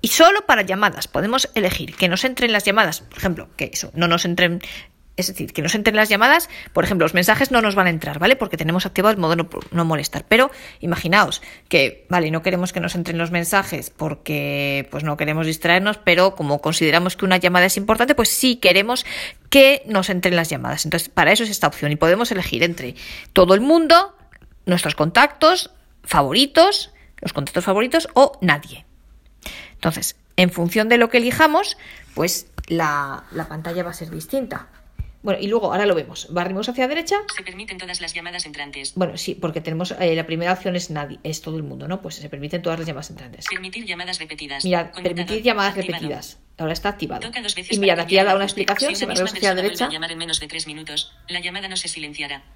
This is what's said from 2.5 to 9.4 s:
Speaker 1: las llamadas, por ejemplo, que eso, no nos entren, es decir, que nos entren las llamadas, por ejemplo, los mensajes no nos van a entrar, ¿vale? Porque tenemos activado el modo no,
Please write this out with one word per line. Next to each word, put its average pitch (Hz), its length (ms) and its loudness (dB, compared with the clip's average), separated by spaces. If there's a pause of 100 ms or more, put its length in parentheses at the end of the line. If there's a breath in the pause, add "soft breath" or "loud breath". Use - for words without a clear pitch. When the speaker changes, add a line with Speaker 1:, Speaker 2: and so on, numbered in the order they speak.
Speaker 1:
las 202 120 0
llamadas, 196 360 2
por - 180 -20
ejemplo, 175 380 -4
que - 160 -6
eso, - 220 -8
no 170 140 0
nos 170 160 2
entren, 175 360 0 (560 loud breath)
es 185 120 -4
decir, - 240 -10
que - 100 -6
nos 170 120 -2
entren 214 220 2
las 214 120 4
llamadas, 247 400 4 (240 loud breath)
por 175 120 2
ejemplo, 175 200 2
los 160 100 0
mensajes 220 360 4
no 247 120 4
nos 208 120 0
van 185 140 4
a - 20 4
entrar, 156 300 -4
¿vale? 233 160 4
Porque 208 200 -4
tenemos 170 300 0
activado 190 260 2
el 202 60 -2
modo 165 160 2
no, 170 140 -2 (240)